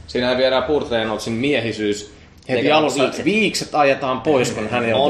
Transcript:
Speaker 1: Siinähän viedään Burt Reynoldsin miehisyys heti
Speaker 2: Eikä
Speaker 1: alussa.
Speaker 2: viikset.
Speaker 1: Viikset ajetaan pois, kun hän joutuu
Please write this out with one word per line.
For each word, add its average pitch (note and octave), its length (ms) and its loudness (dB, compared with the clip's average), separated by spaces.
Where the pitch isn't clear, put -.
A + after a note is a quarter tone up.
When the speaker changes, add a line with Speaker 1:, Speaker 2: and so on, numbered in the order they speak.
Speaker 1:
Siinähän B2 300 0
viedään C3 260 2
Burt C3+ 280 -2
Reynoldsin A2 420 -2
miehisyys A2+ 800 -2
heti B2+ 120 0
Speaker 2:
Eikä D3 160 4
Speaker 1:
alussa. C#3 260 2
Speaker 2:
viikset. A#2 220 -2
Speaker 1:
Viikset F#3+ 500 0
ajetaan C3+ 460 2
pois, B2+ 300 2
kun G#2+ 180 -6
hän A#2+ 200 -2
joutuu B2+ 200 2